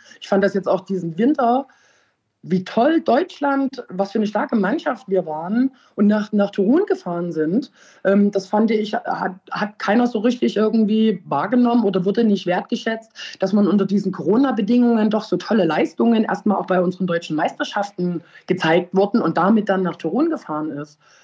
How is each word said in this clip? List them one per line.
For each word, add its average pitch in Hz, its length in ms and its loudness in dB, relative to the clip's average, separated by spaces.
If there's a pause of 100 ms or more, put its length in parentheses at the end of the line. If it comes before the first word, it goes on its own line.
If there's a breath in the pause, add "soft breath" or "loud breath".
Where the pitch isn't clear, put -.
(200 loud breath)
Ich - 80 -20
fand 196 160 2
das 202 100 0
jetzt 196 140 -4
auch 185 140 0
diesen 170 360 -6
Winter 254 480 2 (800 soft breath)
wie 180 200 0
toll 294 340 2
Deutschland, 277 880 -2
was 190 240 -6
für 220 80 -2
eine 208 80 0
starke 240 300 -2
Mannschaft 233 500 -2
wir 185 180 0
waren 185 460 -2 (240 soft breath)
und 208 120 2
nach, 208 260 0
nach 202 180 2
Turin 254 340 2
gefahren 175 460 -4
sind. 160 400 -2 (320 soft breath)
Ähm, 202 280 4
das 190 160 -4
fand 214 220 2
ich, 214 240 -2
hat, 185 380 -4 (180)
hat - 300 -8
keiner 233 280 2
so 233 120 -2
richtig 240 380 0
irgendwie 220 680 2
wahrgenommen 226 600 2
oder 190 180 0
wurde 208 220 2
nicht 202 200 0
wertgeschätzt, - 960 -6
dass 190 140 -2
man 202 120 4
unter 190 200 2
diesen 190 260 -2
Corona-Bedingungen 226 1000 2
doch 208 140 0
so - 140 -2
tolle 202 260 0
Leistungen 220 640 0
erstmal 190 320 -2
auch 185 100 -4
bei 185 140 2
unseren 180 260 -2
deutschen 170 300 -4
Meisterschaften 180 840 -4 (240 loud breath)
gezeigt 180 480 0
wurden 202 280 2
und 160 160 -2
damit 202 320 2
dann 190 120 0
nach 170 140 -2
Turin 233 340 -2
gefahren 156 420 -6
ist. 147 280 -12 (240 soft breath)